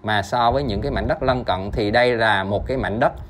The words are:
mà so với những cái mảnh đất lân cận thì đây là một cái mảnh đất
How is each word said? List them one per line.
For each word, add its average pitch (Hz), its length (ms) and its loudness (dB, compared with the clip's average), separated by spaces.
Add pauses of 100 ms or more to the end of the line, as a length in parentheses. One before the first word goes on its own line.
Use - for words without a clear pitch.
mà 107 200 0
so 117 280 2
với 139 120 0
những 104 180 -2
cái 143 120 -4
mảnh 110 160 -2
đất 147 140 -2
lân 127 220 0
cận 92 280 -2
thì 104 180 0
đây 123 260 4
là 107 280 2
một 98 220 -2
cái 131 100 -2
mảnh 107 240 -2
đất 160 120 2 (180)